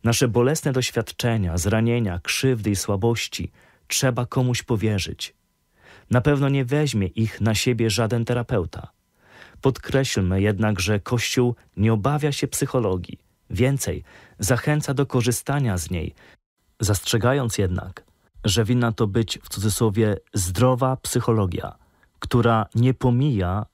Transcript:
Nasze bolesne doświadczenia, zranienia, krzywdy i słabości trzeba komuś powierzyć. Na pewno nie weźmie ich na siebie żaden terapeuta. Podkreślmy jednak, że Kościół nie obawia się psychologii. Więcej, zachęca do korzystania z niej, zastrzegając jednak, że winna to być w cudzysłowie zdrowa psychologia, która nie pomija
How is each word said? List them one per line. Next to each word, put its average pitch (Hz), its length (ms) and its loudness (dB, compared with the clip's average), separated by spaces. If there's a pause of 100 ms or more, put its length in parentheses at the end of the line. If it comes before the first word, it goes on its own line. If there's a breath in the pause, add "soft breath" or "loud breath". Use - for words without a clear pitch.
Nasze 117 240 2
bolesne 127 440 2
doświadczenia, 113 840 -2
zranienia, 110 640 0
krzywdy 117 480 0
i 98 60 2
słabości 104 760 -2 (380 soft breath)
trzeba 123 380 0
komuś 127 360 0
powierzyć. 110 720 -2 (760 loud breath)
Na 123 100 4
pewno 143 280 2
nie 139 160 2
weźmie 127 420 0
ich 110 340 -2
na 107 140 2
siebie 113 360 0
żaden 117 340 0
terapeuta. 117 680 -4 (680 loud breath)
Podkreślmy 107 800 0
jednak, 104 400 0
że 98 200 0
Kościół 123 540 0 (220 soft breath)
nie 110 160 2
obawia 143 400 0
się 139 160 -4
psychologii. 101 680 -2 (320)
Więcej, 123 540 -2 (340 loud breath)
zachęca 139 560 0
do 139 120 0
korzystania 123 720 0
z 80 120 -8
niej, 80 240 -4 (680 loud breath)
zastrzegając 117 760 0
jednak, 92 460 -4 (400)
że 107 200 2
winna 117 280 2
to 113 140 0
być 104 360 -2
w - 60 -20
cudzysłowie 107 680 0 (180)
zdrowa 123 640 2
psychologia, 110 840 -2 (400 soft breath)
która 113 560 2
nie 123 200 4
pomija 113 800 0